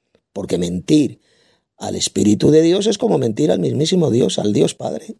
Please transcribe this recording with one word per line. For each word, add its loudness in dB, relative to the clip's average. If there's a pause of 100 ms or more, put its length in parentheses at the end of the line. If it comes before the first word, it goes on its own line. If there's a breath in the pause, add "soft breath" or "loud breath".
(340)
Porque -4
mentir 0 (580)
al -8
Espíritu 2
de 6
Dios 2
es -2
como 0
mentir -2
al 0
mismísimo 0
Dios, 0
al -2
Dios 0
Padre. -10